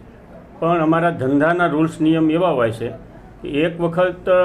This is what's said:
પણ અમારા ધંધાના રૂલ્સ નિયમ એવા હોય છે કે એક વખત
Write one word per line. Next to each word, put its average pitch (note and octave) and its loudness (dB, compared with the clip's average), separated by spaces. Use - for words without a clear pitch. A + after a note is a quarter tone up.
પણ E3+ 0
અમારા E3 2
ધંધાના D3 0
રૂલ્સ D#3 -2
નિયમ D#3+ 2
એવા F3 2
હોય A#2+ 0
છે A#2 -8
કે - -10
એક E3 -2
વખત F3+ -2